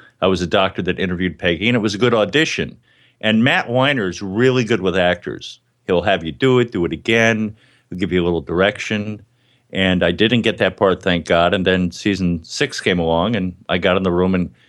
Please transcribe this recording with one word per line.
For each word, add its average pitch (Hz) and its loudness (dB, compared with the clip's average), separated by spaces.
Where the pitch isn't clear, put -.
I 92 4
was 90 0
a 90 -2
doctor 95 0
that 90 -4
interviewed 90 -4
Peggy, 90 0
and 123 2
it 110 0
was 104 -2
a 98 -8
good 117 2
audition. 107 -2
And 110 2
Matt 160 0
Weiner's 120 0
really 120 2
good 107 0
with 92 0
actors. 87 -2
He'll 90 2
have 90 0
you 80 -6
do 127 2
it, 113 0
do 87 -2
it - -2
again. 110 0
He'll 92 -10
give 87 -2
you 90 0
a - 0
little 85 0
direction. 104 -2
And 92 2
I 87 2
didn't 110 2
get 104 0
that 95 0
part, 95 2
thank 87 -2
God. 87 2
And 95 0
then 92 2
season 90 -2
six - -6
came 92 0
along, 85 0
and 92 -4
I 90 0
got 92 2
in 95 -2
the 92 2
room 92 2
and 90 -2